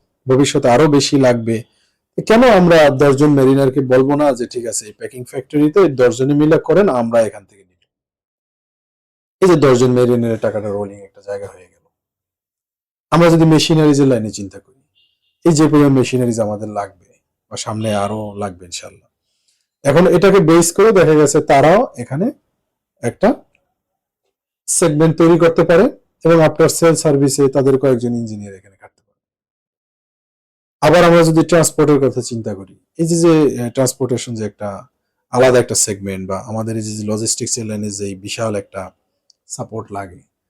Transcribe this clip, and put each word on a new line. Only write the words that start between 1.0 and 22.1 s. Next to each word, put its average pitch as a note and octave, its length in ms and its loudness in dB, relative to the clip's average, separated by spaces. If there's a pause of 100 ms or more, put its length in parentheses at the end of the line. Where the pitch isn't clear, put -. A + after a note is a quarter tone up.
লাগবে, A#2 460 0 (640)
কেন A#3+ 240 4
আমরা E3+ 400 4
দশজন C#3+ 400 2
মেরিনারকে C3+ 500 2
বলবো C3 340 2
না D3 180 0
যে, A#2+ 140 -6
"ঠিক A#2 200 -12
আছে, G#2+ 200 -10
এই G#2 60 -20
প্যাকিং B2 320 -16
ফ্যাক্টরিতে D3+ 640 0
দশজনে C3 460 0
মিলে D3+ 240 2
করেন, F#3 300 0
আমরা A#2 320 -2
এখান G#2 240 -4
থেকে G2 200 -20
নিব"? F2+ 140 -20 (1600)
এই F#3+ 80 4
যে F3 80 4
দশজন C3 340 4
মেরিনারের A#2+ 480 0
টাকাটা G#2+ 300 -4
রোলিং G2+ 320 -8
একটা G2 200 -20
জায়গা G2+ 260 -12
হয়ে F#2 200 -20
গেল। - 220 -20 (1200)
আমরা E3 200 2
যদি E3 140 4
মেশিনারিজের D3+ 600 2
লাইনে A2+ 240 -2
চিন্তা G2 280 -16
করি, - 240 -20 (640)
এই E3+ 80 2
যে D3+ 160 2
পরিমাণ C#3+ 240 2
মেশিনারিজ B2 480 -2
আমাদের G#2+ 280 -8
লাগবে G2+ 380 -12 (440)
বা G#2 60 -16
সামনে A2 380 -8
আরো G#2 400 -6
লাগবে G2 300 -12
ইনশাল্লাহ, - 440 -20 (760)
এখন D#3+ 240 2
এটাকে F3+ 340 2
বেস E3 320 2
করে G#3+ 200 2
দেখা D#3+ 220 4
গেছে D3+ 260 2
তারাও D#3 460 2 (120)
এখানে D3 320 -6 (720)